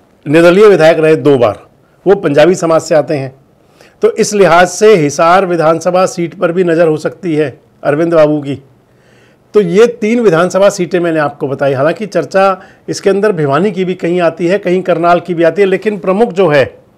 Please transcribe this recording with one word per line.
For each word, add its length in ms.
निर्दलीय 380
विधायक 320
रहे 180
दो 220
बार, 280
वो 80
पंजाबी 400
समाज 260
से 140
आते 200
हैं। 200
तो 80
इस 240
लिहाज 340
से 280
हिसार 500
विधानसभा 600
सीट 280
पर 180
भी 120
नज़र 220
हो 100
सकती 380
है 260
अरविंद 300
बाबू 260
की। 220
तो 60
ये 260
तीन 340
विधानसभा 480
सीटें 320
मैंने 200
आपको 280
बताई। 240
हालांकि 340
चर्चा 560
इसके 220
अंदर 220
भिवानी 380
की 140
भी 100
कहीं 260
आती 260
है, 120
कहीं 240
करनाल 380
की 140
भी 80
आती 200
है, 60
लेकिन 300
प्रमुख 340
जो 160
है, 300